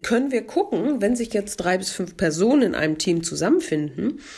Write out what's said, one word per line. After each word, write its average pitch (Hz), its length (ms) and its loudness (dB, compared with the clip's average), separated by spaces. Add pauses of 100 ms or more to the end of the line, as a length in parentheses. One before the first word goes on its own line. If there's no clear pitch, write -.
können 262 280 0
wir 226 120 0
gucken, 262 580 0
wenn 233 160 2
sich 233 160 -4
jetzt 208 240 -4
drei 180 200 2
bis 190 120 -6
fünf - 260 -6
Personen 190 460 4
in 196 140 2
einem 156 220 0
Team 170 260 0
zusammenfinden, 160 1000 0 (160)